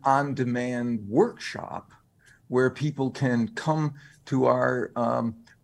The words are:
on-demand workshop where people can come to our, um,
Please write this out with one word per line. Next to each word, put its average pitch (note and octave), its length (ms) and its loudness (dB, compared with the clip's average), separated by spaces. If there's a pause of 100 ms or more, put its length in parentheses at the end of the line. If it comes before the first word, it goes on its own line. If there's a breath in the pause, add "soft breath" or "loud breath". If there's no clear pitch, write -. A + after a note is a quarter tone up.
on-demand B2 1000 0
workshop - 880 -2 (560 soft breath)
where B2+ 220 4
people C3+ 400 -2
can A#2+ 380 0
come D#3 460 -2 (320 loud breath)
to C3 180 0
our, B2+ 520 2
um, A#2 380 0 (300 soft breath)